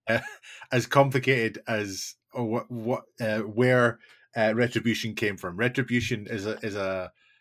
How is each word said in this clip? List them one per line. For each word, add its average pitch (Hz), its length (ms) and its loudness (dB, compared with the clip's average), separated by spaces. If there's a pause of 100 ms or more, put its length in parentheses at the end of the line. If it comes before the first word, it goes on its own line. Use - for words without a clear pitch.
uh, 113 140 2 (260)
<laughs> - 260 -12
as 123 140 2
complicated 131 800 2
as, 104 480 -6 (180)
or 123 120 -4
what, 113 260 -4
what, 120 320 -4 (180)
uh, 110 200 0
where, 120 580 4 (380)
uh, 110 180 4
Retribution 113 600 0
came 104 240 0
from. 87 180 -8
Retribution 120 720 -2
is 104 160 -6
a, 110 180 -4
is 104 120 -6
a, 95 340 -4 (300)